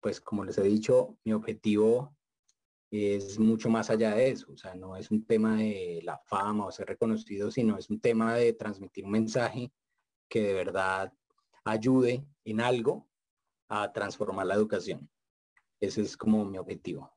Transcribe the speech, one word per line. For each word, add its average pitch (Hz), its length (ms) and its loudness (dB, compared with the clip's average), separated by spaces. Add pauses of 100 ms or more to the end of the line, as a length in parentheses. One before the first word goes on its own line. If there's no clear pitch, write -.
pues, 107 200 -4
como 101 240 -6
les 92 140 -4
he 101 60 2
dicho, 110 600 4
mi 110 80 0
objetivo 110 840 2 (760)
es 101 480 -2
mucho 110 320 4
más 113 200 0
allá 110 240 2
de 131 160 4
eso. - 220 -8
O - 40 -20
sea, 95 180 -16
no 92 220 -12
es - 140 -10
un 107 160 0
tema 110 320 4
de 95 460 -2
la 82 220 -6
fama 104 400 -2
o 90 60 -10
ser - 160 -10
reconocido, 107 640 -2
sino 110 280 0
es - 120 -12
un 107 100 -4
tema 117 360 2
de 120 180 4
transmitir 101 500 -10
un 98 80 -4
mensaje 117 600 0 (560)
que 113 140 0
de 101 120 0
verdad 95 580 -2 (520)
ayude 120 600 2 (180)
en 110 160 -4
algo 123 500 0 (580)
a 104 240 -2
transformar 98 540 -4
la 92 80 0
educación. 101 560 -2 (720)
Ese 101 220 -2
es 101 140 -4
como 107 280 2
mi 95 140 -8
objetivo. 87 580 -10